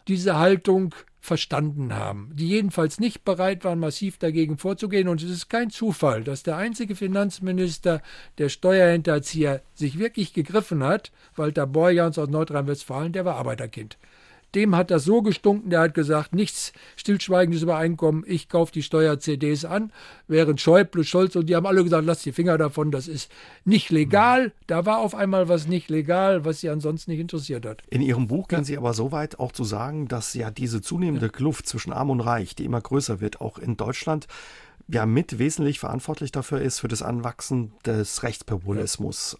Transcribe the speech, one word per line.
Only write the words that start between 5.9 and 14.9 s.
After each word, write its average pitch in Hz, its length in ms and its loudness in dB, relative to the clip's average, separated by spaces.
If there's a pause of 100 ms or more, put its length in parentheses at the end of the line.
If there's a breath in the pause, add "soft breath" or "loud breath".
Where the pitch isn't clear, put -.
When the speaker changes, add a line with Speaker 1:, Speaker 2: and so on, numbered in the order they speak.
Speaker 1:
dass 139 180 -6
der 160 140 -4
einzige 214 400 -6
Finanzminister, 185 1040 -2 (360 loud breath)
der 147 100 0
Steuerhinterzieher 160 1120 2 (120)
sich 151 260 -4
wirklich 220 340 -4
gegriffen 170 480 0
hat, - 300 0 (240 soft breath)
Walter 151 320 0
Borjans 165 500 4
aus 147 100 -2
Nordrhein-Westfalen, 147 840 -2
der 185 120 -4
war 165 120 -2
Arbeiterkind. 117 600 -8 (580 soft breath)
Dem 202 220 4
hat 175 140 2